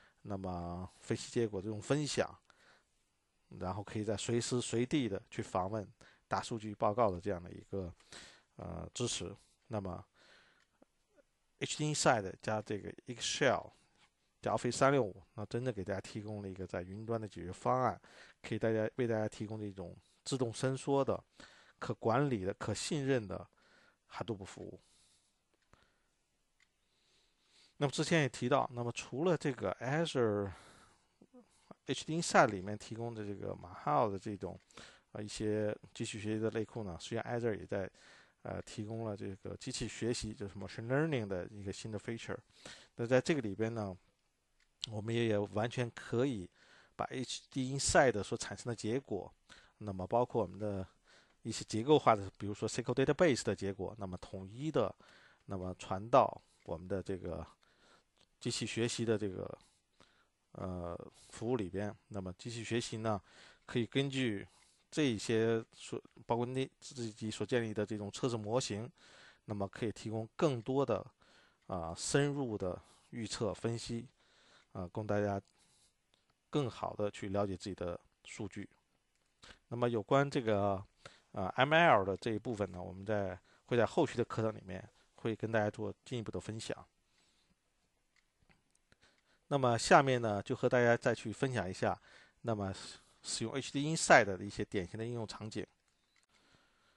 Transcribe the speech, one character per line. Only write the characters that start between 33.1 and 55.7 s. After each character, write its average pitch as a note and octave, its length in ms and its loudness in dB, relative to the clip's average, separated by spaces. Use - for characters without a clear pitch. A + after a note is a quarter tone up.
的 G#2+ 120 -8
这 G2+ 100 -6
个 G2 180 -6
Mahal G#2+ 560 0
的 G2 80 -4
这 G#2 200 -6
种， F#2 200 -8
呃， A2 100 -8
一 G#2 60 -8
些 G#2+ 500 0
机 A#2 120 -4
器 A2+ 120 -8
学 G#2+ 180 -2
习 G#2+ 40 0
的 A2 120 2
类 A2 120 -2
库 A2 220 -8
呢， E2+ 120 -6
实 - 120 -12
际 A#2 60 -4
上 A2+ 100 -4
Azure A#2 340 0
也 F2 60 -12
在， G2 260 -2
呃， F#2 180 -6
提 - 240 -8
供 A2+ 180 -8
了 G#2 140 -4
这 G2+ 180 -8
个 F#2+ 220 -10
机 - 120 -10
器 B2+ 160 -6
学 A2+ 280 -2
习， A2 200 -6
就 G2+ 140 -8
是 - 80 -12
machine G#2 320 -8
learning C3+ 400 0
的 F#2 200 -2
一 G#2 140 -14
个 G2 120 -6
新 - 180 -8
的 G2+ 80 -4
feature。 - 380 -6
那 A#2 100 -2
在 B2+ 140 8
这 E3 160 2
个 C#3 60 0
里 G2+ 120 -2
边 A2 200 0
呢， G2+ 240 -4
我 G#2+ 120 -6
们 A2+ 120 -4
也， A#2 140 2
也 G#2+ 100 2
完 G#2 320 0
全 A#2+ 220 -4
可 - 340 0
以 G#2+ 240 -4
把 - 100 -4
H - 460 -6
D C3 260 -2
Insight B2+ 460 6
所 A#2 140 -4
产 - 200 -6
生 - 100 -8
的 A#2 80 -2
结 A2 220 0
果， - 340 -4
那 G#2 140 -8
么 F#2 160 -4
包 A#2+ 180 4
括 A#2 160 0
我 F#2 60 2
们 F#2 100 -12
的 G2 300 -4
一 A#2 80 -6
些 - 140 -6
结 A2 180 -2
构 C#3+ 160 8
化 A#2 160 8
的， G2 220 -6
比 G2+ 100 -6
如 G#2 60 -4
说 G#2+ 140 -4
S - 140 -2
Q B2 120 0
L C3+ 100 4
database D3 400 4
的 G#2+ 100 2
结 G2 200 -2
果， F#2 240 -6
那 G2 100 -8
么 F2+ 100 -8
统 F#2+ 300 -10
一 C3 240 -6
的， B2 220 2
那 G2 120 -6
么 F#2 180 -4